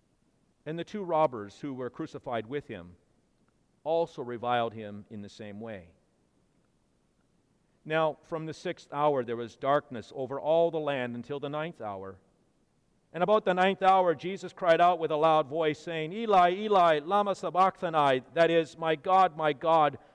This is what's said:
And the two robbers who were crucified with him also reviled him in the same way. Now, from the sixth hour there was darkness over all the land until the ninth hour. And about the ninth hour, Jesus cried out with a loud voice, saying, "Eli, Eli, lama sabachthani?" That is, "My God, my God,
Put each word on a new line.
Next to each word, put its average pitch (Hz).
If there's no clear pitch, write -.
And 160
the 165
two 208
robbers 147
who 143
were 127
crucified 123
with 139
him 87
also 165
reviled 120
him 104
in 107
the 101
same 104
way. 104
Now, 156
from 160
the 160
sixth -
hour 143
there 117
was 117
darkness 135
over 135
all 165
the 160
land 131
until 139
the 143
ninth 151
hour. 98
And 165
about 208
the 185
ninth 185
hour, 185
Jesus 180
cried 165
out 175
with 160
a 151
loud 156
voice, 156
saying, 165
"Eli, 196
Eli, 185
lama 196
sabachthani?" 160
That 165
is, 165
"My 160
God, 185
my 156
God, 151